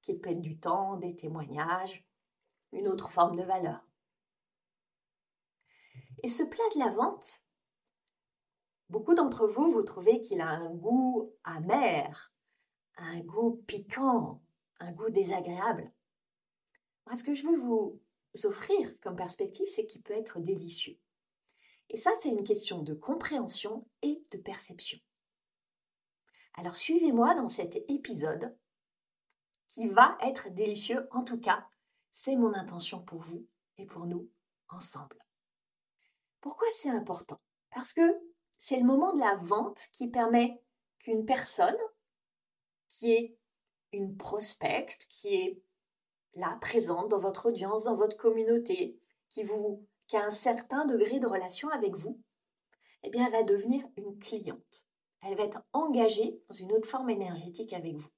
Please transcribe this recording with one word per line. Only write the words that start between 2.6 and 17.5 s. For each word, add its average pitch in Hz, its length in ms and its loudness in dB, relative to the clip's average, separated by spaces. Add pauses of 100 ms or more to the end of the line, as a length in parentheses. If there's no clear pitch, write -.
une 392 160 -2
autre - 240 -4
forme 175 240 4
de 185 80 -4
valeur. 185 420 -4 (2500)
Et 254 40 -2
ce 277 140 2
plat 453 220 -2 (100)
de 302 60 2
la 262 100 4
vente, - 520 -2 (1500)
beaucoup - 240 6
d'entre 240 340 4
vous, 294 240 4
vous 220 100 4
trouvez 214 400 4
qu'il 185 180 -2
a 160 80 -2
un 165 240 -4
goût 233 680 0
amer, 170 920 0 (640)
un 170 240 -10
goût 226 460 0
piquant, 240 760 -2 (380)
un 175 140 -12
goût 220 180 -4
désagréable. 185 800 0 (1160)
Moi, 240 100 -6
ce - 80 -4
que 285 100 -2
je 277 100 -8
veux 330 120 4